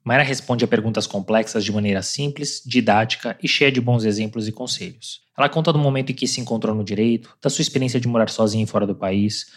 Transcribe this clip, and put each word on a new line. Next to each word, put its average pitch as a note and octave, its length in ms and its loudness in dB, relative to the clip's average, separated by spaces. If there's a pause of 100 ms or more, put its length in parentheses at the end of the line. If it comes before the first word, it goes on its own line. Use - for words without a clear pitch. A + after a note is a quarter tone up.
Mayra C3 220 4
responde B2+ 400 0
a A2 40 2
perguntas A2+ 380 0
complexas A2 580 0
de G#2 100 -2
maneira G2+ 280 0
simples, C#3+ 640 -6
didática A2 800 -2
e - 40 -2
cheia C#3+ 240 4
de B2+ 100 0
bons A#2 240 2
exemplos G#2+ 420 -2
e G#2+ 40 -4
conselhos. - 680 -10 (180)
Ela C#3+ 120 2
conta D#3+ 240 2
do D3+ 40 4
momento C3+ 340 2
em B2 40 -2
que C3+ 100 -2
se B2+ 140 -2
encontrou A2 340 -2
no G#2+ 120 -2
direito, A2 580 0
da C#3+ 60 2
sua - 120 -2
experiência B2+ 380 0
de A#2+ 80 0
morar A2+ 220 2
sozinha A2 340 2
e G2+ 40 0
fora G2+ 200 0
do G2+ 80 -2
país, G2+ 600 0